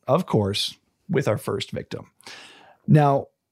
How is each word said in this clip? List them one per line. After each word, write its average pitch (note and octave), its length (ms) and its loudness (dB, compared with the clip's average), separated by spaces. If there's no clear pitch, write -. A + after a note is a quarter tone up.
of D#3+ 200 0
course, - 520 -2
with - 200 -2
our G#2+ 80 0
first - 340 -8
victim. - 400 -12
Now, C#3+ 400 4